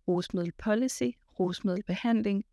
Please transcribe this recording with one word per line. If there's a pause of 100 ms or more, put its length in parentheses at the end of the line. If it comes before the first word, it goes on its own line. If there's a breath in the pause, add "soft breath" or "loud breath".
rusmiddelpolicy, (300)
rusmiddelbehandling